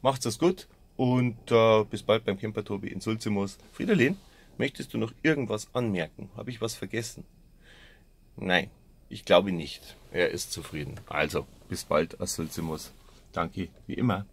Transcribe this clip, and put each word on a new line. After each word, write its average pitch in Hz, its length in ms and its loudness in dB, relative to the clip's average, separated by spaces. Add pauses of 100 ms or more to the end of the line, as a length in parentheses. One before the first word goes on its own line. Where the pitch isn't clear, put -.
macht's 131 240 2
es 113 120 -2
gut 185 300 2 (280)
und, 123 540 0
äh, 113 340 8
bis 104 180 -6
bald 110 220 4
beim 98 140 0
Camper 107 260 -6
Tobi 101 240 -8
in 95 120 -8
Sulzimoos. 104 580 -2 (140)
Friederlin, 185 440 2 (400)
möchtest - 380 -6
du 117 40 -2
noch 110 140 -2 (100)
irgendwas 127 520 0
anmerken? 101 640 -2
Hab - 100 -10
ich 123 140 -8
was 113 120 -4
vergessen? - 500 -8 (1120)
Nein, 90 320 0 (400)
ich - 160 -12
glaube 95 260 6
nicht. - 460 -8 (120)
Er 87 200 2
ist - 220 -6
zufrieden. 76 420 -8 (120)
Also, 76 400 -2 (220)
bis - 160 -6
bald 78 340 0
aus - 160 -4
Sulzimoos. 80 600 -6 (380)
Danke, 85 360 -4 (180)
wie - 60 -10
immer. 101 400 0